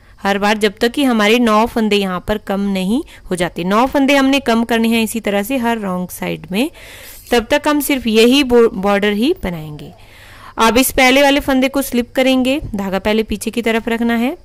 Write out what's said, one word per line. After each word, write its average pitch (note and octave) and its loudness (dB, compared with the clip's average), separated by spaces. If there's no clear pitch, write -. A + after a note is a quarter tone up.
हर G3 0
बार, G#3 0
जब G3+ 0
तक A#3+ 0
कि D4 0
हमारे A3+ 4
नौ A3 2
फंदे A3 0
यहाँ F#3 -4
पर G#3+ -2
कम G3 -6
नहीं G3+ -2
हो F3+ -2
जाते। E3+ -4
नौ G#3+ 2
फंदे C#4 2
हमने C4+ 2
कम A#3 0
करने A3+ 0
हैं A3+ 2
इसी A3 -4
तरह G3+ -2
से B3 -4
हर A#3 -2
रॉन्ग F3+ -6
साइड E3+ -8
में, A#3+ -2
तब A#3 0
तक C#4+ 0
हम D4 2
सिर्फ C4 -4
यही A#3+ 4
बो-, A#3+ 4
बॉर्डर G3+ 0
ही A#3+ 0
बनाएंगे। D#3 -10
अब A3+ 2
इस C4 4
पहले C4 4
वाले C#4 4
फंदे C4+ 0
को C#4 -2
स्लिप A#3+ -4
करेंगे, C4 0
धागा G3 -4
पहले G#3+ 0
पीछे G#3+ -8
की A#3 -4
तरफ A3+ -2
रखना A#3 0
है, A#3 0